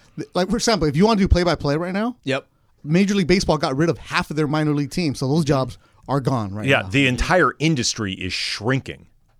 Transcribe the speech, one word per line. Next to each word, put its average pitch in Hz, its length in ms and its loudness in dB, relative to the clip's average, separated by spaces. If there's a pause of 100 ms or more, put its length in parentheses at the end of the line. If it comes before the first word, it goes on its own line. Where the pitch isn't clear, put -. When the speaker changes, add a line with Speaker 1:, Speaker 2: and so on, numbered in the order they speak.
(160)
Speaker 1:
Th-, - 200 -12
like, 180 140 0
for 226 80 0
example, 185 300 0
if 131 80 -2
you 185 120 4
wanna 220 120 4
do 190 80 2
play-by-play 160 500 2
right 180 160 -6
now, 226 300 -4
Speaker 2:
Yep. 131 220 -4 (380)
Speaker 1:
Major 185 320 2
League 180 120 2
Baseball 180 300 2
got 143 180 -2
rid 165 140 2
of 123 80 0
half 170 320 -4
of 156 80 -6
their 151 100 0
minor 151 280 0
league 143 160 -4
teams, 160 280 -2
so 135 80 -4
those 156 160 2
jobs 131 360 -2 (280)
are 139 120 0
gone 117 340 -2
right 107 140 -6
Speaker 3:
Yeah, 131 140 4
Speaker 1:
now. 92 80 -6
Speaker 3:
the 135 180 2
entire 135 520 2
industry 120 540 -2
is 90 180 -4
shrinking. - 760 -6 (320)